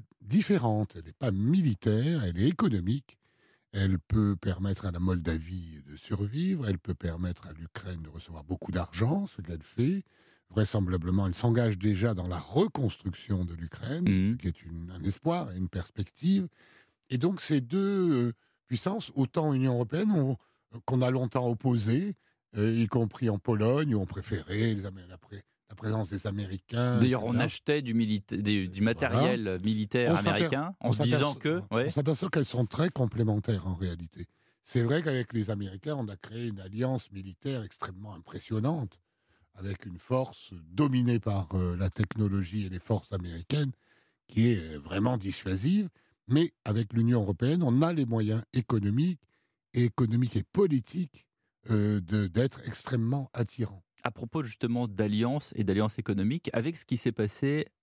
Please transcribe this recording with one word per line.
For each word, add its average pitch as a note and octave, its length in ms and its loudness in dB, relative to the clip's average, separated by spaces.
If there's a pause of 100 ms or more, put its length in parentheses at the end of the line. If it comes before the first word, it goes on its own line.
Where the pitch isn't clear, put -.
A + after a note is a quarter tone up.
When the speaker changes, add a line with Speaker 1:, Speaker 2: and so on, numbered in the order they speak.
(220)
Speaker 1:
différente. A2+ 760 2
Elle E2 100 -12
n'est D#2+ 80 -18
pas B2+ 160 -2
militaire, A#2+ 960 2
elle F2 160 -2
est A2+ 80 4
économique. C3 720 0 (540)
Elle G2 260 2
peut G#2 360 2
permettre F#2+ 500 -2
à F#2 60 -2
la E2+ 80 -6
Moldavie E2 880 -2
de D2 80 -16
survivre, A#2+ 720 -2
elle F2+ 100 0
peut - 140 -4
permettre F2 540 -4
à - 60 -14
l'Ukraine E2 500 -10
de D2+ 60 -14
recevoir D#2 340 -14
beaucoup F2 280 -8
d'argent, A2+ 560 0
ce - 140 -14
qu'elle E2 220 -8
fait. F3+ 400 -2 (480)
Vraisemblablement, F#2 760 2
elle F#2 80 0
s'engage A#2 460 2
déjà G#2 340 2
dans F2+ 140 -4
la F2+ 100 -4
reconstruction G2+ 1080 -2
de E2+ 120 -6
l'Ukraine, A2+ 520 -6
Speaker 2:
Mhm. F#2+ 260 4
Speaker 1:
ce B2 40 -2
qui - 100 -6
est E2+ 160 -4
une, E2+ 280 -10
un F#2 120 -10
espoir D3+ 480 -2
et F2+ 60 -8
une F#2 120 -4
perspective. E3 800 -2 (640)
Et B2+ 80 -2
donc, E3+ 240 -2
ces D3+ 200 0
deux, F3 680 2
euh, A2+ 60 -2 (340)
puissances, F#3 480 -4
autant D3+ 380 2
Union C3 200 2
européenne, D3 380 0
on, C#3 260 2 (480)
qu'on B2+ 160 2
a B2+ 80 4
longtemps B2+ 380 0
opposées, A#2+ 640 2 (420)
euh, G#2+ 160 2
y A#2 140 4
compris A#2 440 0
en G#2 100 0
Pologne, A#2+ 560 2
où G#2 40 2
on F#2 60 0
préférait G#2 720 -2
les G2 100 -6
Amé-, F#2+ 240 -14
la F2+ 80 -18
pré-, - 260 -18 (260)
la G#2 60 -18
présence A2 360 -2
des G2 160 -6
Américains, G#2 720 -2
Speaker 2:
D'ailleurs, B2 240 4
on A#2 60 -2
Speaker 1:
et A#2+ 40 0
cetera. A#2+ 120 2
Speaker 2:
achetait D3 360 0
du A#2 140 -2
milita-, G#2+ 420 0
des, G#2 300 2
du F#2+ 140 -6
Speaker 1:
Voilà. G#2+ 40 6
Speaker 2:
matériel A#2 800 2
militaire A2 480 2
Speaker 1:
On F3 60 6
s'aperço-, G3+ 180 2
Speaker 2:
américain D#3 440 0
en A#2+ 100 0
Speaker 1:
on - 20 4
Speaker 2:
se G#2+ 100 0
disant C#3 320 4
Speaker 1:
s'aperço-, C#3+ 60 -10
Speaker 2:
que, D#3+ 220 0 (100)
Speaker 1:
on G#2+ 60 0
Speaker 2:
ouais. C3+ 140 0
Speaker 1:
s'aperçoit D3+ 380 0
qu'elles C#3+ 160 2
sont A#2+ 220 0
très E3 220 0
complémentaires, G#2+ 760 0
en F#2 80 -2
réalité. E2+ 540 -8 (360)
C'est - 180 0
vrai C3+ 200 2
qu'avec C3 320 -4
les A2 160 -2
Américains, G2+ 480 -6
on A#2 120 -6
a G2 60 -12
créé A#2 320 -10
une G2+ 120 -8
alliance A2+ 520 -4
militaire G2+ 520 -8
extrêmement G2 500 -12
impressionnante, A2 840 -4 (560)
avec F#2+ 300 -8
une F2 140 -12
force - 520 -4 (200)
dominée B2 480 4
par, G2 340 0
euh, F2+ 220 2
la F#2 160 0
technologie G2 720 0
et F#2 40 -8
les F#2 100 -8
forces - 340 -2
américaines, F2+ 580 -2 (540)
qui A2+ 220 4
est, A#2 100 4
euh, D#2+ 220 -8
vraiment A2 380 0
dissuasive. G2+ 720 0 (380)
Mais D3+ 260 4 (120)
avec A2 280 0
l'Union A#2 280 4
européenne, A#2 400 0
on C3 200 4
a E3 120 4
les D3+ 120 0
moyens A2+ 360 0 (120)
économiques, A#2+ 680 0 (520)
et B2 100 4
économiques A#2 540 2
et G2 60 2
politiques, D#3+ 840 0 (420)
euh, G#2 300 4
de, G2 280 0
d'être A2+ 380 0
extrêmement B2+ 680 -2
attirants. G#2+ 500 -6 (200)
Speaker 2:
À A#2+ 80 -4
propos A#2+ 300 -6
justement A#2+ 460 -2
d'alliance G#2+ 680 0
et G#2+ 80 0
d'alliance G2+ 360 2
économique, G#2+ 540 -2
avec C3+ 220 -2
ce - 100 -16
qui B2+ 120 -2
s'est A#2+ 140 -2
passé C#3 560 -2 (160)